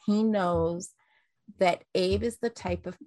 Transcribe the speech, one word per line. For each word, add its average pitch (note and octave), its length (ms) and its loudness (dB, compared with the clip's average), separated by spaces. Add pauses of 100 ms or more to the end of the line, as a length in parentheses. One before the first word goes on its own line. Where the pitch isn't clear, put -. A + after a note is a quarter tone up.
He G#3 160 2
knows F3 680 0 (680)
that F3+ 240 4 (120)
Abe F#3+ 280 2
is A#3 160 -4
the A#3 120 -2
type F3+ 360 -6
of F3+ 100 -10 (100)